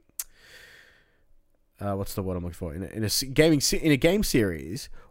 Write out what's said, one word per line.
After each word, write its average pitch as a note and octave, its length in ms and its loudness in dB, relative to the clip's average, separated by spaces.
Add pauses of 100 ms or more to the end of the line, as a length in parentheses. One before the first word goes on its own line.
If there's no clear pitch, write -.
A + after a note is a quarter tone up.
(1800)
uh, G2+ 140 -2
what's G2 200 -4
the G#2 80 -4
word F#2 140 -2
I'm F2 60 -6
looking F2 120 -8
for? E2 200 -8
In F#2 80 -8
a, F2 40 -8
in A2 180 -8
a - 20 0
s-, - 160 0
gaming D3 380 4
se-, - 180 0
in D#3 140 4
a C#3+ 40 6
game F3+ 280 4
series, F2+ 640 0 (220)